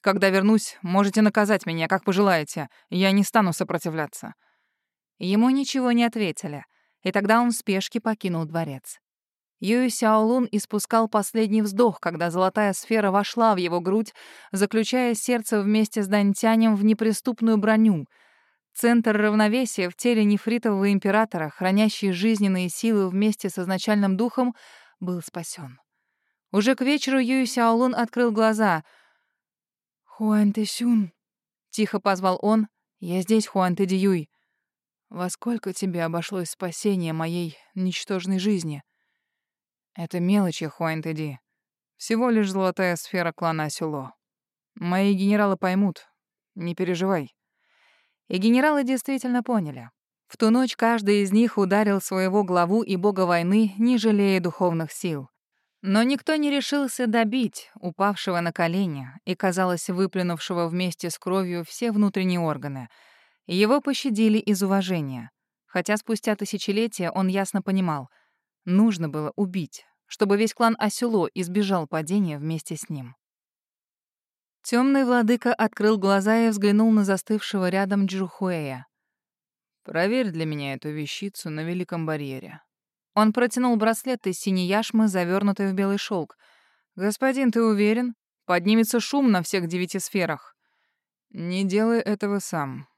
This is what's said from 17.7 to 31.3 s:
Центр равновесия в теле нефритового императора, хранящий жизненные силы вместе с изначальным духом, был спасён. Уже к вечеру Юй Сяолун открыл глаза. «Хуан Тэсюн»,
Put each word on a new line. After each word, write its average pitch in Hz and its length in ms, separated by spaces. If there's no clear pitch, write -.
Центр 233 440
равновесия 214 720
в - 60
теле 226 280
нефритового 208 680
императора, 196 580
хранящий 196 600
жизненные 190 580
силы 202 400
вместе 202 400
с - 80
изначальным 190 580
духом, 240 380
был 180 220
спасён. 143 580
Уже 208 220
к - 60
вечеру 269 380
Юй 262 280
Сяолун 233 480
открыл 240 380
глаза. 214 500
«Хуан 214 480
Тэсюн», 220 600